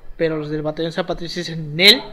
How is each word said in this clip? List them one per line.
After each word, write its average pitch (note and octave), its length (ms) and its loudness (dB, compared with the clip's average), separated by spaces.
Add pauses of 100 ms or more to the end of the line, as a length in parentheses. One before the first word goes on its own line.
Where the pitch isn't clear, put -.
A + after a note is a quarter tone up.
(160)
pero D#3+ 200 2
los D3+ 140 -4
del D#3 120 -2
batallón D#3 300 -2
San F3+ 140 -2
Patricio E3+ 340 -4
dicen, D#3+ 340 -4
"Nel, G3+ 280 6 (100)